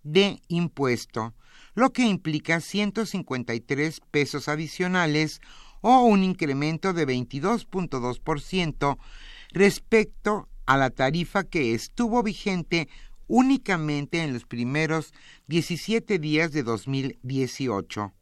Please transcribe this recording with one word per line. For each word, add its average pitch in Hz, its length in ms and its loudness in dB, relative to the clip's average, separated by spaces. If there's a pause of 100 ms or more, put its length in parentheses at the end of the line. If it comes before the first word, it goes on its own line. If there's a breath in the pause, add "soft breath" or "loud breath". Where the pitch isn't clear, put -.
de 180 440 4
impuesto, 127 840 -2 (420 soft breath)
lo 254 180 4
que 254 100 2
implica 165 560 0
ciento 208 460 -2
cincuenta 131 480 -4
y 117 60 -2
tres 147 500 -2
pesos 147 380 0
adicionales 156 960 0 (400 loud breath)
o 254 180 6
un 214 240 6
incremento 160 680 0
de 170 120 0
veintidós 131 600 -2
punto 175 340 -4
dos 120 200 -4
por 151 220 -4
ciento 151 560 -2 (540 loud breath)
respecto 208 1000 2 (160)
a 135 120 6
la 135 120 4
tarifa 151 540 0
que 127 320 0
estuvo 233 480 -2
vigente 175 680 -2 (380 soft breath)
únicamente 170 960 2
en 143 100 -4
los 117 120 -8
primeros 147 680 -2 (320 loud breath)
diecisiete 185 720 -2
días 151 340 0
de 147 120 -2
dos 113 240 -2
mil 135 340 -4
dieciocho. 123 1000 -4